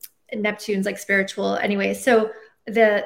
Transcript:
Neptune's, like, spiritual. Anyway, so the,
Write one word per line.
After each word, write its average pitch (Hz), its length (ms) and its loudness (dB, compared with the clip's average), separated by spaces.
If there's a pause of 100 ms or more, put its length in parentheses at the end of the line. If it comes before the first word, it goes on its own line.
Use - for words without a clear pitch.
(340)
Neptune's, 202 520 -2
like, 202 140 -6
spiritual. 196 560 -2
Anyway, 196 380 -2
so 220 360 2 (360)
the, 214 400 4